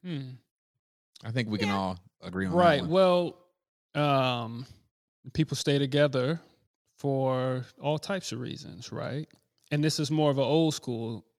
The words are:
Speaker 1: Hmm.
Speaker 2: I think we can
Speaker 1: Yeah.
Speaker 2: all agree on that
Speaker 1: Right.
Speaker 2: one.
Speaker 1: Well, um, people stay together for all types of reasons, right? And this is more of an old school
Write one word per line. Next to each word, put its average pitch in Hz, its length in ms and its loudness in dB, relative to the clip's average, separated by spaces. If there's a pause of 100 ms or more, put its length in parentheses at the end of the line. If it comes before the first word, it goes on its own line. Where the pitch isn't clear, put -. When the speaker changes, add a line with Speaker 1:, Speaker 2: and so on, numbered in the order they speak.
Speaker 1:
Hmm. 143 280 -8 (960)
Speaker 2:
I 110 60 -8
think 117 180 -2
we 107 100 -2
can 101 100 0
Speaker 1:
Yeah. 101 80 0
Speaker 2:
all 92 220 -2 (240)
agree 92 240 -4
on 180 60 -2
that 170 60 2
Speaker 1:
Right. 165 220 6
Speaker 2:
one. - 100 -4
Speaker 1:
Well, 180 480 2 (560)
um, 127 720 0 (680)
people 151 240 0
stay 143 220 0
together 139 640 2 (580)
for 131 640 -2 (160)
all 147 180 -2
types - 340 -6
of 117 80 -8
reasons, - 500 -12
right? 131 380 -8 (420)
And 147 140 2
this 156 160 2
is 139 100 -2
more 151 220 4
of 131 60 0
an 135 60 2
old 156 300 4
school 113 500 -8 (140)